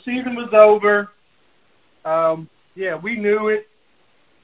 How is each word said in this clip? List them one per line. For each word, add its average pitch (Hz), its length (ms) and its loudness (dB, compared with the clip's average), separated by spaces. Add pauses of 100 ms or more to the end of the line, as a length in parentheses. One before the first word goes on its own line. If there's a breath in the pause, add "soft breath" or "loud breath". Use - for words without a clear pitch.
season 247 300 -6
was 240 180 -10
over. 208 580 4 (920)
Um, 160 460 -2 (260)
yeah, 185 200 -8
we 196 200 -8
knew 214 340 -2
it. 214 180 -4 (760)